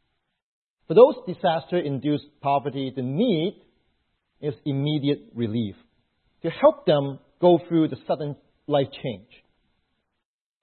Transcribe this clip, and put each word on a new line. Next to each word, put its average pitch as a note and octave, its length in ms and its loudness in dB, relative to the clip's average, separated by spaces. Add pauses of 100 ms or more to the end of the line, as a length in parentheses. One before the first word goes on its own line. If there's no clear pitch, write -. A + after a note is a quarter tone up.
(880)
For E3 60 -4
those B3 220 8 (100)
disaster-induced D3 1000 -4 (160)
poverty, C#3 540 -4
the C3+ 60 -6
need E3 600 -2 (800)
is C#3+ 120 -6 (120)
immediate C#3+ 560 -2 (120)
relief A2 420 -4 (680)
to E3+ 60 -4
help - 360 2
them C#3 340 0 (200)
go F3 280 6
through D#3+ 200 2
the C3 180 -12
sudden D3 300 -6 (320)
life C#3+ 200 0 (140)
change. G#2+ 280 -10 (1300)